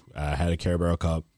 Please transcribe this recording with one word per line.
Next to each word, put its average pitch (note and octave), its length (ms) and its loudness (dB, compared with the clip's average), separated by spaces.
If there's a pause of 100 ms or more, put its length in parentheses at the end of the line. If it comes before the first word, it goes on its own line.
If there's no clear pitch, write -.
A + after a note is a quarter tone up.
(160)
Uh, D2 200 -2
had E2+ 160 2
a E2+ 60 0
Carabao F2 380 2
Cup. D#2+ 300 0 (120)